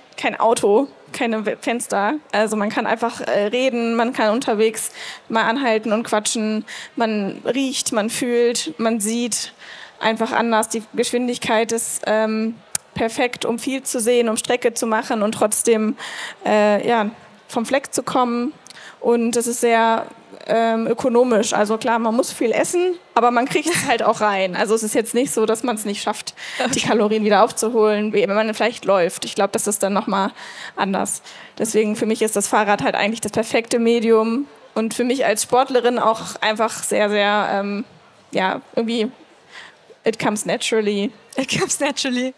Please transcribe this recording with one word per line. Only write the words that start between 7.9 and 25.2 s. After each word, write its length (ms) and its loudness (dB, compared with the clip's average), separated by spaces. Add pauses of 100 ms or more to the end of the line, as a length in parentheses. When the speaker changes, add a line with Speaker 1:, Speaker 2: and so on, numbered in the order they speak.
Speaker 1:
man 180 0
fühlt, 680 0
man 220 0
sieht 540 -2 (440)
einfach 340 0
anders. 360 2
Die 140 -6 (100)
Geschwindigkeit 800 0
ist, 320 -4
ähm, 520 0 (360)
perfekt, 540 -2
um 120 -2
viel 240 -4
zu 160 -4
sehen, 300 4
um 80 0
Strecke 380 0
zu 120 -2
machen 360 0
und 100 2
trotzdem, 640 2 (480)
äh, 420 4
ja, 220 2 (400)
vom 160 -4
Fleck 300 -2
zu 80 -2
kommen. 500 0 (480)
Und 360 2
es 100 0
ist 140 -4
sehr, 460 4 (420)
ähm, 380 2
ökonomisch. 680 2
Also 240 2
klar, 220 0
man 160 0
muss 180 0
viel 200 0
essen, 420 0 (200)
aber 160 4
man 160 2
kriegt's 400 0
halt 160 2
auch 180 2
rein. 340 2
Also 200 2
es 80 0
ist 120 -2
jetzt 200 0
nicht 180 0